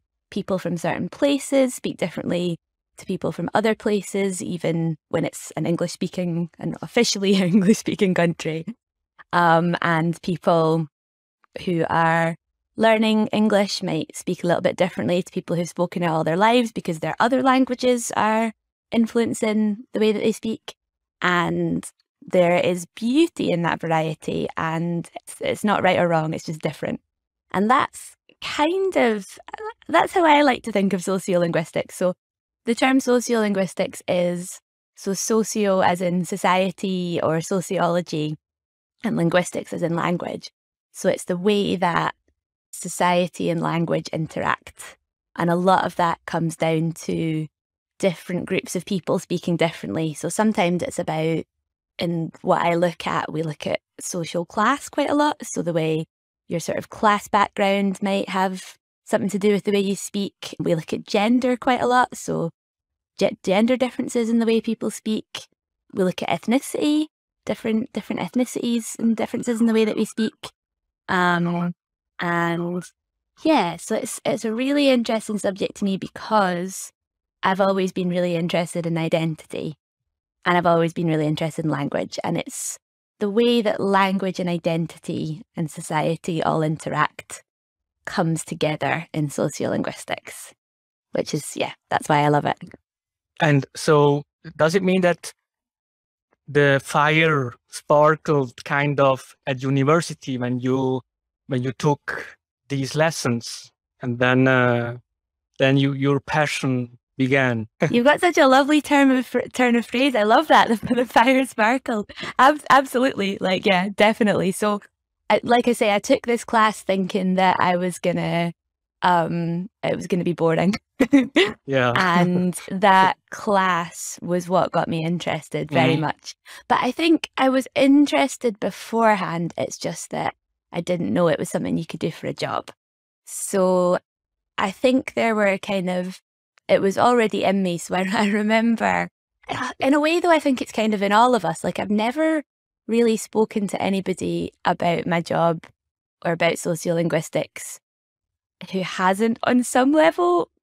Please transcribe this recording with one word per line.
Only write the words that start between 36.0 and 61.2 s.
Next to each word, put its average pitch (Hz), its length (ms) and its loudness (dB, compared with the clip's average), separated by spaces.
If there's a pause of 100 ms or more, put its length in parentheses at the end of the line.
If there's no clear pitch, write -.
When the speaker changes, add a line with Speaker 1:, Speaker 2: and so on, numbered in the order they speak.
Speaker 1:
in 180 240 -2
society 185 960 -2
or 160 200 0
sociology, 170 920 -2 (680)
and 156 140 -2
linguistics 170 560 0
as 170 100 -6
in 170 120 -2
language. - 540 -4 (440)
So - 160 -2
it's - 160 -2
the 180 120 -2
way 196 380 0
that 165 400 -2 (560)
society 180 800 -2
and 165 120 -2
language 160 480 -2
interact. - 880 -6 (380)
And 170 140 0
a 170 60 2
lot 180 300 4
of 175 120 -6
that 170 280 -2
comes 165 300 -4
down 160 380 0
to 160 540 -4 (520)
different 180 460 -2
groups - 300 -4
of 175 100 -6
people 190 340 -2
speaking 175 380 -4
differently. 160 560 -2
So - 160 -8
sometimes 202 540 0
it's - 160 -8
about, 160 440 -2 (560)
in 170 320 -4 (100)
what 180 200 0
I 170 140 2
look 170 320 -2
at, 165 240 -4
we 156 120 -4
look 156 240 -8
at - 120 -4 (200)
social 175 460 -6
class 233 440 -2
quite 294 200 -2
a 294 60 2
lot. 294 300 2
So - 160 -8
the 170 120 -4
way 160 320 0 (420)
your 170 120 -4
sort - 180 -6
of - 120 -10
class 208 380 0
background 202 720 0
might 196 280 -2
have 190 460 -4 (300)
something 220 240 -2
to 202 100 -4
do 208 120 2
with 196 120 0
the 208 80 -4
way 202 80 2
you 196 160 0
speak. - 640 -8
We 170 160 0
look - 180 -6
at - 120 -8
gender 240 520 0